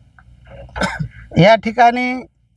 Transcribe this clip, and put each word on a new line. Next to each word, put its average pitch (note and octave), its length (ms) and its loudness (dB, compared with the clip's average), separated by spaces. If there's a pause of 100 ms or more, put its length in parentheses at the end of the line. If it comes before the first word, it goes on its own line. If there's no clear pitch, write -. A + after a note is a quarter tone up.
(1400)
या G3+ 180 6
ठिकाणी A#3+ 720 -2 (300)